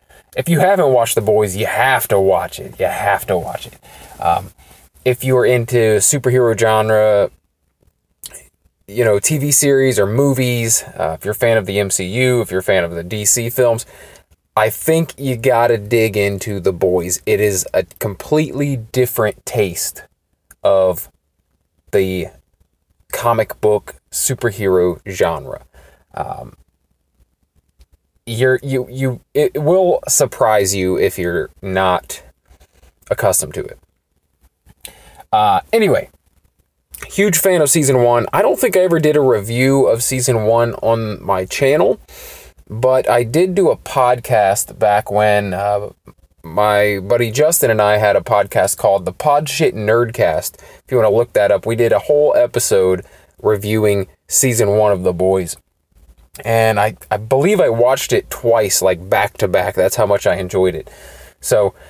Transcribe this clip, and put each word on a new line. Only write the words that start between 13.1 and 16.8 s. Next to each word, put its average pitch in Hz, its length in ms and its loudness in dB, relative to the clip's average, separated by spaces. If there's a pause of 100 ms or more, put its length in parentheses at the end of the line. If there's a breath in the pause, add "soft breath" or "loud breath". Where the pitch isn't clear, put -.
C 117 260 -2
films, 117 360 0 (720 loud breath)
I 110 120 2
think 160 480 0
you 135 200 -4
gotta 117 400 2
dig 107 400 0
into 101 420 -2
The 92 140 0
Boys. 90 520 0